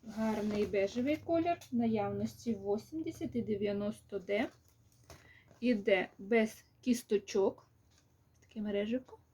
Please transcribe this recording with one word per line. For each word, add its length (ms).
гарний 600
бежевий 500
колір, 420
в 40
наявності 760
вісімдесят 800
і 60
дев'яносто 760
Д. 300
Іде 480
без 460
кісточок, 840
таке 200
мереживко 580